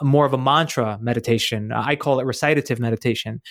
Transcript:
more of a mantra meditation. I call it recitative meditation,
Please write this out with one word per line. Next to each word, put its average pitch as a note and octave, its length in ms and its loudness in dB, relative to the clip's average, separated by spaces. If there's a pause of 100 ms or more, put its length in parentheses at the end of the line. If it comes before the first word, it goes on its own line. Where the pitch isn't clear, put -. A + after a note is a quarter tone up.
more C#3+ 220 6
of C3+ 80 2
a C3 60 2
mantra C3+ 600 0
meditation. A2+ 720 -2
I A2+ 240 -2
call C#3 240 0
it B2+ 40 -2
recitative C3+ 560 0
meditation, A2+ 720 -2